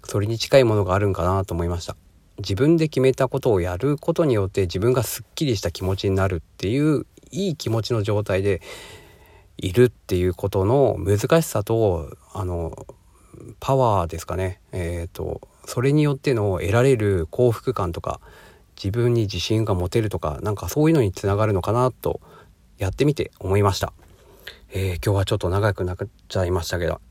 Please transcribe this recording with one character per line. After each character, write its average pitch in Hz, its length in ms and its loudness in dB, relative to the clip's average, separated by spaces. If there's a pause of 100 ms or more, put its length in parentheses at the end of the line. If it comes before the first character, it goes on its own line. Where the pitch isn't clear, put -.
そ - 140 -4
れ 101 80 0
に 113 120 -4
近 - 220 6
い 127 40 6
も 110 120 2
の 98 100 2
が 90 80 0
あ 98 40 2
る 101 100 2
ん 95 40 0
か 85 120 -2
な 95 200 0
と - 80 -8
思 85 120 -4
い 87 40 -2
ま 87 100 -4
し - 60 -10
た。 - 100 -10 (440)
自 98 160 -4
分 151 240 4
で 160 100 0
決 131 140 -2
め 131 100 4
た 127 160 0
こ 139 100 -4
と 127 140 2
を 92 80 2
や 90 160 -4
る 143 220 -2
こ 170 160 -2
と 170 100 2
に 139 80 2
よ 101 140 2
っ 92 40 -6
て 101 120 0
自 92 160 -2
分 120 160 2
が 127 80 2
す - 180 -6
っ - 40 -16 (100)
き 165 100 -2
り 120 140 0
し - 20 -6
た - 100 -2
気 - 140 -10
持 95 120 0
ち 101 120 -2
に 95 80 2
な 95 100 2
る 92 100 -2
っ 80 40 -6 (160)
て 92 140 -4
い 131 100 0
う、 151 240 2 (260)
い 185 200 -4
い 147 60 -4
気 - 120 -10
持 113 140 0
ち - 100 -4
の 110 100 0
状 104 220 0
態 95 160 0
で 98 220 0 (960)
い 92 160 -6
る 123 100 8
っ 120 60 4
て - 260 -6
い 90 80 2
う 90 80 2
こ - 160 -6
と 95 160 0
の 117 340 4
難 104 440 2
し - 40 -4
さ 104 160 -4
と、 101 540 0 (160)
あ 98 140 -6
の、 85 400 -6 (760)
パ 135 160 0
ワ 107 280 4
ー 82 60 -6
で 87 80 -10
す - 80 -12
か 87 100 -6
ね。 95 240 -4 (120)
え 85 400 -6
ー - 40 -16
と、 82 240 -6 (240)
そ - 160 -6
れ 139 120 2
に 151 100 4
よ 147 120 2
っ 139 40 -8
て 139 160 0
の 104 260 0
得 92 120 -2
ら 117 100 4
れ 135 140 6
る 98 340 2
幸 123 200 4
福 - 240 -4
感 87 180 -2
と 92 80 -8
か、 - 200 -8 (560)
自 98 140 -4
分 120 240 2
に 117 80 2
自 98 160 -4
信 110 260 0
が 101 100 0
持 90 140 -2
て 117 120 2
る 107 80 -2
と 92 100 -4
か、 78 240 -4
な 104 100 -2
ん - 20 -2
か 90 140 -8
そ 151 160 0
う 160 60 6
い - 20 4
う 165 40 4
の 135 60 4
に 95 100 2
つ - 140 -6
な 101 100 2
が 107 100 2
る 104 60 0
の 92 100 0
か 104 100 -2
な 123 180 2
と、 - 300 -6 (580)
や 95 100 -2
っ - 40 -4
て - 120 0
み 147 100 2
て - 240 -4
思 95 180 0
い 104 60 4
ま 98 100 6
し - 80 -4
た。 - 120 -4 (800)
え 95 220 -4
ー、 82 100 -8
今 104 100 2
日 - 40 2
は 98 60 2
ち - 100 -2
ょ - 20 -
っ - 20 -4
と 92 120 -2
長 98 240 0
く 95 100 -4
な 90 100 -4
っ - 20 -8 (320)
ち - 80 -6
ゃ 92 80 2
い 87 60 -2
ま 90 120 0
し - 60 -8
た 87 100 -4
け 87 80 -2
ど 80 140 -4 (100)